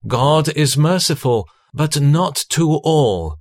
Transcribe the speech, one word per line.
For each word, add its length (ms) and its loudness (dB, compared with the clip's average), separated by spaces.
God 440 0
is 260 0
merciful, 720 0
but 260 -4
not 520 0
to 240 0
all. 560 0